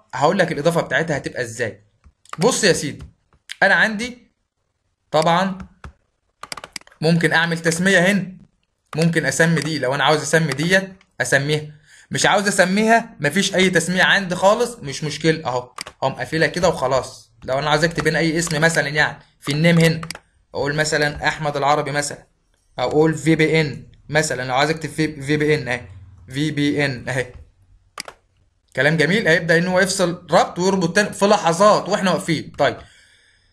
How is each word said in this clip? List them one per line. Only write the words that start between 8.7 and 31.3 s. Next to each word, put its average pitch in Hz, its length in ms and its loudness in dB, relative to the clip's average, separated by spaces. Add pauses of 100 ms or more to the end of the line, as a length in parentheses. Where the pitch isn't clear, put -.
ممكن 160 300 2
اسمي 160 340 2
دي 156 180 -4
لو 127 160 -2
انا 143 100 0
عاوز 151 180 2
اسمي 160 300 0
ديت 185 400 0 (280)
اسميها، 139 540 -2 (360)
مش 135 160 0
عاوز 196 220 2
اسميها 214 720 2
مفيش 185 340 -2
اي 185 160 2
تسميه 175 320 0
عندي 175 320 2
خالص 220 440 2
مش 139 260 -10
مشكله 160 420 -2
اهو، 123 260 -4 (300)
هقوم 135 100 0
قافلها 147 360 -2
كده 180 200 0
وخلاص. - 640 -4 (120)
لو 131 140 -2
انا 147 120 -2
عاوز 151 140 4
اكتب 156 240 -2
هنا 156 100 0
اي 160 200 0
اسم 160 220 -2
مثلا 160 280 2
يعني 147 300 0 (220)
في 143 120 -6
النيم 165 260 4
هنا 165 220 2 (540)
اقول 139 200 -4
مثلا 147 540 -2
احمد 147 280 -4
العربي 139 360 0
مثلا، 147 340 -6 (520)
اقول 147 360 2
في 147 220 0
بي 156 240 2
ان 127 260 -6 (220)
مثلا، 143 340 -2
لو 127 120 -4
عايز 147 160 2
اكتب 156 200 -6
في 151 320 -4
في 147 140 -2
بي 151 180 0
ان 127 140 -4
اهي 123 120 -4 (480)
في 143 220 -4
بي 143 340 -2
ان 120 240 -6
اهي. 127 240 -4 (1400)
كلام 147 200 2
جميل. 175 320 2
هيبدا 170 300 2
ان 175 80 0
هو 185 140 2
يفصل 185 500 -2
ربط 208 280 2
ويربط 185 380 0
تاني 208 160 2
في 202 140 0
لحظات 180 640 4